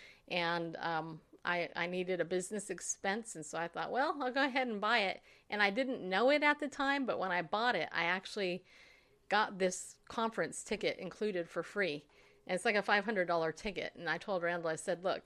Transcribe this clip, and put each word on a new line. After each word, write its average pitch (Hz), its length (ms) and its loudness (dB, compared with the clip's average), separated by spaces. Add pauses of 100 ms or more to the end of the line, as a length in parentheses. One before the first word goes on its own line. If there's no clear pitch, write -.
(280)
and, 170 520 0
um, 160 400 -4 (240)
I, 175 320 0
I 170 100 0
needed 180 340 -2
a 165 60 2
business 185 420 -2
expense, 196 680 -4
and 156 100 -8
so - 100 -8
I 170 120 -2
thought, 165 240 -6
"Well, 285 280 2
I'll 254 120 -2
go 269 120 2
ahead 262 220 2
and 214 140 -4
buy 220 180 4
it." 196 240 0 (260)
And 208 140 0
I 202 80 6
didn't 247 360 -2
know 202 240 4
it 294 120 6
at 294 160 4
the 294 100 -2
time, 277 380 0
but - 120 0
when 185 120 -2
I 180 120 2
bought 214 340 2
it, 160 140 0
I 170 140 0
actually 180 600 -2 (640)
got 214 280 2
this 185 360 0 (140)
conference 220 540 -2
ticket 196 360 -2
included 180 500 -4
for 170 140 -6
free. 160 420 -2 (420)
And 180 100 0
it's 180 100 -4
like 220 80 4
a 208 80 4
five 208 220 4
hundred 190 240 0
dollar 160 240 2
ticket. - 440 -6
And 165 140 -4
I 160 80 2
told 185 240 -2
Randall, 170 260 0
I 160 80 0
said, 175 280 -4
"Look, 180 220 0